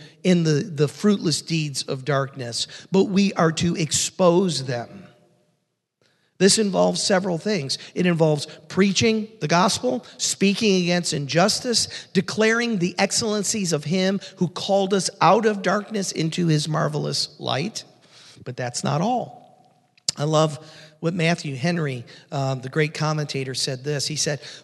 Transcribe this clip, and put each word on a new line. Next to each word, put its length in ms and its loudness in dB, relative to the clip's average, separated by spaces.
in 200 4
the, 300 2
the 140 2
fruitless 560 0
deeds 400 -4
of 200 -8
darkness, 640 -4
but 120 4
we 300 2
are 180 4
to 240 0
expose 880 2
them. 380 -8
This 140 6
involves 440 0
several 360 0
things. 400 -4
It 100 0
involves 420 2
preaching 600 2
the 80 -4
gospel, 580 0
speaking 640 2
against 300 0
injustice, 720 0
declaring 680 0
the 200 0
excellencies 720 0
of 140 0
him 340 0
who 140 0
called 440 0
us 160 0
out 240 6
of 160 0
darkness 500 -2
into 360 -2
his 200 2
marvelous 720 -2
light. 460 -4
But 140 -10
that's 260 -6
not 160 -2
all. 880 -6
I 80 -2
love 340 2
what 140 -2
Matthew 420 -2
Henry, 480 -2
uh, 260 -2
the 120 -8
great 260 -2
commentator, 600 -4
said 320 -6
this. 220 -4
He 100 -6
said, 240 -2